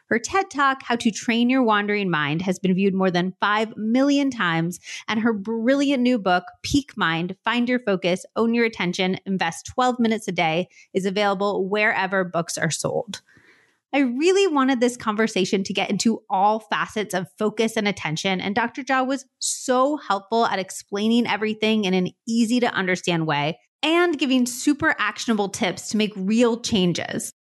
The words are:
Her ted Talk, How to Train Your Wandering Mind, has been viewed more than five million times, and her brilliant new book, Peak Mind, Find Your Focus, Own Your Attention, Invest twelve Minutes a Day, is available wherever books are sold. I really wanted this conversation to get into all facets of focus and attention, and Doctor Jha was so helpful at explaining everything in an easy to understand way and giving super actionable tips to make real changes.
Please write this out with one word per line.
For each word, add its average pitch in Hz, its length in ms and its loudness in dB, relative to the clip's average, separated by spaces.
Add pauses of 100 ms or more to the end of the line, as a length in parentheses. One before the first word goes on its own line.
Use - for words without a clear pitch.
Her 220 120 0
ted 381 320 -2
Talk, 269 320 0
How 240 140 -2
to 233 120 0
Train 233 400 0
Your 262 140 4
Wandering 208 460 2
Mind, 151 340 0
has 185 160 -2
been 185 160 0
viewed 196 180 2
more 190 160 2
than 180 300 0
five 214 380 0
million 269 520 2
times, 175 500 0 (280)
and 214 120 -2
her 233 140 2
brilliant 240 680 0
new 247 160 2
book, 185 240 2 (180)
Peak - 340 -2
Mind, 175 480 -2
Find 240 240 0
Your 247 120 2
Focus, 185 440 0 (120)
Own 226 180 2
Your 233 120 4
Attention, 185 600 -2
Invest 185 400 -2
twelve 254 340 0
Minutes 220 280 0
a 196 40 -2
Day, 170 360 0 (260)
is 190 120 0
available 196 640 0
wherever 190 560 0
books 170 360 -4
are 165 100 0
sold. - 520 -4 (720)
I 269 80 2
really 311 460 2
wanted 269 360 2
this 247 160 2
conversation 208 680 0
to 196 100 -6
get 185 160 -2
into 226 400 0
all 208 300 2
facets 190 560 -4
of 185 240 -4
focus 214 360 0
and 208 120 0
attention, 185 520 -2
and 196 140 -4
Doctor 247 300 -4
Jha 262 240 0
was 269 180 -4 (140)
so 262 580 0
helpful 226 480 0
at 196 140 -2
explaining 214 640 0
everything 214 600 0
in 185 100 2
an 180 140 2 (180)
easy 233 320 2
to 214 140 2
understand 180 520 0
way 147 320 0 (240)
and 330 380 2
giving 254 260 2
super 294 540 0
actionable 208 500 -2
tips 190 400 -4
to 214 80 -2
make 214 180 0
real 226 440 2
changes. - 720 -2 (180)